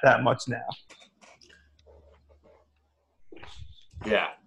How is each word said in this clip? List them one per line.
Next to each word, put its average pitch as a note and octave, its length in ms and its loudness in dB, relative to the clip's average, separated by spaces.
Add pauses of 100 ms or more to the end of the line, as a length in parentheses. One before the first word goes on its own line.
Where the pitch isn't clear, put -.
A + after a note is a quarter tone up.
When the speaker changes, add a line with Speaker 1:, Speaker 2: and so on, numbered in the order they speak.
Speaker 1:
that B2 200 6
much B2 240 0
now. A#2+ 160 -4 (3500)
Speaker 2:
Yeah, G2 220 2 (200)